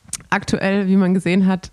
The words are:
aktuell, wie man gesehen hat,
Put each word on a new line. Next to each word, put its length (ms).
aktuell, 580
wie 80
man 180
gesehen 340
hat, 260